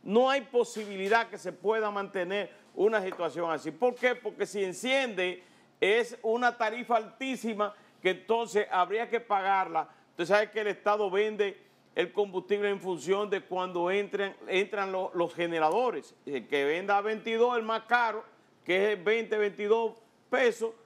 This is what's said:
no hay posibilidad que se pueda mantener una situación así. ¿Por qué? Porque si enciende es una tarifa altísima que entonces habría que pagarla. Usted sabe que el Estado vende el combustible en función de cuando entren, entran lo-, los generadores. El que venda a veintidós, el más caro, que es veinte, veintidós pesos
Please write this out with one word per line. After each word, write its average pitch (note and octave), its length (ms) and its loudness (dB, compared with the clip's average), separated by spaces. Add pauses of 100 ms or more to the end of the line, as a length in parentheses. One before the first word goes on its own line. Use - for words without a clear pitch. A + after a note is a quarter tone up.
no A#3+ 280 4
hay C#4 120 2
posibilidad G#3+ 880 0
que G3+ 80 -12
se F3+ 140 -8
pueda G#3+ 400 0
mantener G3 580 -4 (260)
una G#3+ 260 2
situación E3+ 500 -4
así. D#3 200 -4
¿Por B3 240 0
qué? B3 200 0
Porque G3+ 300 -6
si G3+ 180 -4
enciende F#3+ 800 -2 (380)
es A#3 400 2
una A#3+ 340 2
tarifa A#3 400 -2
altísima A3 760 -2 (280)
que F3+ 100 2
entonces G#3 580 0
habría F#3+ 400 0
que A3+ 100 -2
pagarla. F#3+ 720 0 (220)
Usted F3 140 -4
sabe G#3 260 4
que A3 100 -4
el G#3 60 -2
Estado G#3 420 0
vende G3+ 500 0 (360)
el E3+ 180 -2
combustible G3+ 560 -2
en G3 100 -2
función F#3 500 -2
de F#3+ 120 -2
cuando F3+ 480 -2
entren, G3 460 -2 (120)
entran G3 440 0
lo-, F#3+ 240 -4
los E3+ 180 0
generadores. E3+ 800 0 (100)
El B2+ 220 -6
que C#3+ 160 2
venda F#3 340 0
a G3+ 40 2
veintidós, A3+ 560 0
el A3+ 60 -2
más A3 200 -2
caro, A3+ 400 2 (400)
que G3 300 2
es F#3 100 -6
veinte, A3 340 0
veintidós G#3 560 2 (360)
pesos A3+ 420 2 (140)